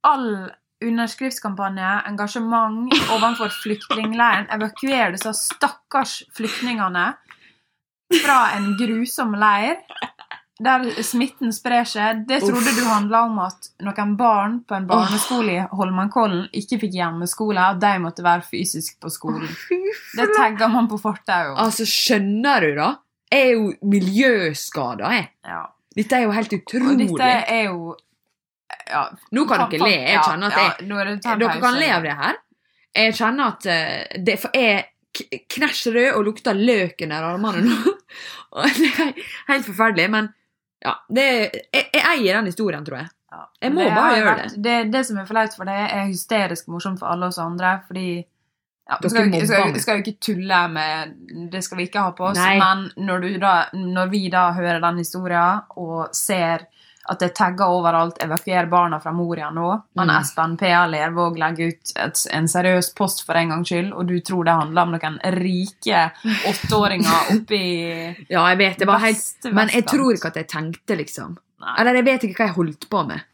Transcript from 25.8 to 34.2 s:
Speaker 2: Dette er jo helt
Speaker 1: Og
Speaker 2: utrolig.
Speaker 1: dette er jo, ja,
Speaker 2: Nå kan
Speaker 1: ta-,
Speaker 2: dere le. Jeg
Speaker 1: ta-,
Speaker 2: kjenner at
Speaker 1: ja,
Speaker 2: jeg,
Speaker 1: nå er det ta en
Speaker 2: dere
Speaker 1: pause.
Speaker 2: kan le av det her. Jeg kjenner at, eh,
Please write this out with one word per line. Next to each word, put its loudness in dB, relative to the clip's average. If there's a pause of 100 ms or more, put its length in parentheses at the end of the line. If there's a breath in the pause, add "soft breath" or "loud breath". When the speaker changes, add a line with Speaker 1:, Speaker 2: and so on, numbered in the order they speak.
Speaker 2:
Dette 0
er 2
jo 0
helt -2
Speaker 1:
Og -4
Speaker 2:
utrolig. 2
Speaker 1:
dette 2
er 0
jo, -6 (880)
ja, -2 (280)
Speaker 2:
Nå 2
kan 2
Speaker 1:
ta-, 2
Speaker 2:
dere 0
le. 4
Jeg 2
Speaker 1:
ta-, 6
Speaker 2:
kjenner -2
at 0
Speaker 1:
ja, 4
Speaker 2:
jeg, -2
Speaker 1:
nå -4
er -2
det -6
ta -2
en 0
Speaker 2:
dere 2
Speaker 1:
pause. -2
Speaker 2:
kan 2
le 2
av 0
det -4
her. -2 (600)
Jeg 2
kjenner 0
at, -6
eh, -4